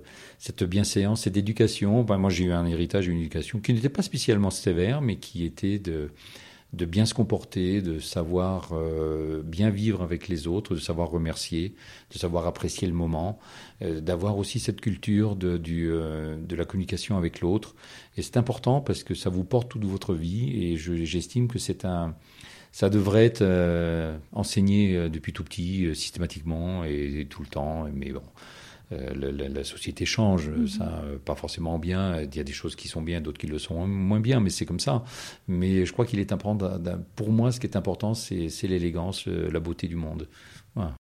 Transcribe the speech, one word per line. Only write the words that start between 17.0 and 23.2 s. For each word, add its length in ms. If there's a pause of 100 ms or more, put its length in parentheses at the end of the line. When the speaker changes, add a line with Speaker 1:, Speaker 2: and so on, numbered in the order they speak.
Speaker 1:
avec 240
l'autre. 320 (420)
Et 60
c'est 160
important 420
parce 240
que 100
ça 140
vous 160
porte 260
toute 140
votre 300
vie 580
et 60
je, 260
j'estime 420
que 120
c'est 260
un, 300 (580)
ça 160
devrait 380